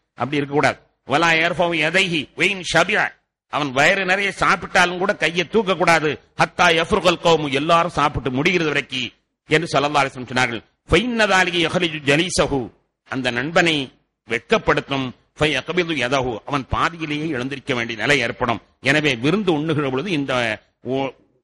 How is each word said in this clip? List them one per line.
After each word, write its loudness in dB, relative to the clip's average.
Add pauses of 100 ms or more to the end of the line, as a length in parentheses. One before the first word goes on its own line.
(140)
அப்படி -4
இருக்கக்கூடாது. 0 (280)
"வலா 2
யர்ஃபவு 0
யதைஹி 0 (160)
வயின் 0 (120)
ஷபிஅ." 2 (360)
அவன் -2
வயிறு 2
நிறைய 0
சாப்பிட்டாலும் 2
கூட 0
கையை -2
தூக்கக்கூடாது. 2 (260)
ஹத்தா 2
யஃப்ருகல் 0
கௌமு, 2
எல்லாரும் 2
சாப்பிட்டு -2
முடிகிறது 0
வரைக்கும் -4 (360)
என்று 0
ஸல்லல்லாஹு 0
அலைஹி -2
வஸல்லம் -12
சொன்னார்கள். -2 (280)
ஃபைன்ன 2
தாலிக 2
யஹ்ரிஜு -2
ஜலீஸஹு, 0 (480)
அந்த -4
நண்பனை 0 (360)
வெட்கப்படுத்தும். -2 (260)
ஃபயக்பிது -2
யதஹு, -2
அவன் -4
பாதியிலேயே -4
எழுந்திருக்க -4
வேண்டிய -4
நிலை 2
ஏற்படும். -2 (200)
எனவே 2
விருந்து 0
உண்ணுகிற 0
பொழுது -4
இந்த -2 (480)
ஓ-, -4 (300)